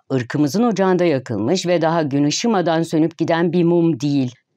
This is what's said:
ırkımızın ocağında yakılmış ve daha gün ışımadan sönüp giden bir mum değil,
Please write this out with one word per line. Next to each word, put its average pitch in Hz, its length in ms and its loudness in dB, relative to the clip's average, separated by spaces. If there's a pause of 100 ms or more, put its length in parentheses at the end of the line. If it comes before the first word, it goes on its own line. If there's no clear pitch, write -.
(120)
ırkımızın 139 500 0
ocağında 190 420 0
yakılmış 131 600 -2
ve 170 160 0
daha 165 200 0
gün 143 220 0
ışımadan 170 580 0
sönüp 165 360 0
giden 165 340 0
bir 175 120 2
mum 165 360 2
değil, 139 320 -2 (240)